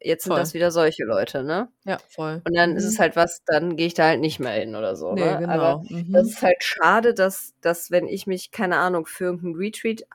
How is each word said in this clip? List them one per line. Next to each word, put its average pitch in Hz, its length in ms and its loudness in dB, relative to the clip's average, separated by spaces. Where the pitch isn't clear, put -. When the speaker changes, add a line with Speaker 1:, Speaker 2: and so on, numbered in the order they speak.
Speaker 1:
jetzt 165 220 -2
sind 185 100 -2
Speaker 2:
Voll. - 20 2
Speaker 1:
das 165 180 -2
wieder 170 160 0
solche 160 340 2
Leute, 110 400 -2
ne? 185 240 -2
Speaker 2:
Ja, 190 240 -4
voll. 160 360 -8
Speaker 1:
Und 170 120 -2
dann 175 200 4
ist 202 80 -2
es 214 140 -2
Speaker 2:
Mhm. - 20 0
Speaker 1:
halt 165 160 2
was, 170 300 2
dann 160 300 0
gehe 165 120 0
ich 170 60 -10
da 160 120 4
halt 151 140 4
nicht 151 200 -2
mehr 123 140 -4
hin 107 220 -4
oder 104 200 -4
so, 90 180 -6
Speaker 2:
Nee, 170 220 0
Speaker 1:
ne? - 20 -4
Speaker 2:
genau. 170 100 -4
Speaker 1:
Aber 165 400 0
Speaker 2:
Mhm. 170 240 -6
Speaker 1:
das 226 180 6
ist - 120 -12
halt 180 220 4
schade, 220 500 4
dass, 190 480 -2
dass 170 300 -2
wenn 175 160 2
ich - 200 -8
mich, 185 240 -4
keine 180 260 0
Ahnung, 175 280 0
für - 200 -8
irgendeinen 175 300 -4
Retreat 220 460 -4